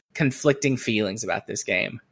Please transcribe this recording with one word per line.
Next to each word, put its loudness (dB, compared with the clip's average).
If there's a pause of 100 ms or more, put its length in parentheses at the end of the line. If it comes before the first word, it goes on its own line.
(140)
conflicting 2
feelings -2
about -4
this -6
game. -2 (100)